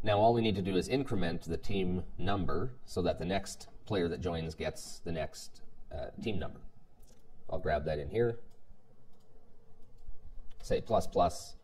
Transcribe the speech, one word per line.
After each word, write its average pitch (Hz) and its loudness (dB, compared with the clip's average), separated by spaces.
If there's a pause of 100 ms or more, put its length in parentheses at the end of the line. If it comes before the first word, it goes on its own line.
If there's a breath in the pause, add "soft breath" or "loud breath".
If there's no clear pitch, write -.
Now 104 6
all 113 8
we 120 6
need 110 4
to 95 0
do 95 2
is 87 2
increment 143 2
the 165 -2
team 90 4 (120)
number 98 2 (100)
so - -2
that 85 2
the 85 -4
next 98 -2 (180)
player 87 0
that 82 -2
joins 82 -2
gets - -6
the - -4
next, - -4 (300)
uh, - -6 (120)
team 107 2
number. - -4 (880)
I'll 92 0
grab - 2
that 78 0
in 73 -4
here, 117 2 (2250)
say - 2
plus - 4
plus - 2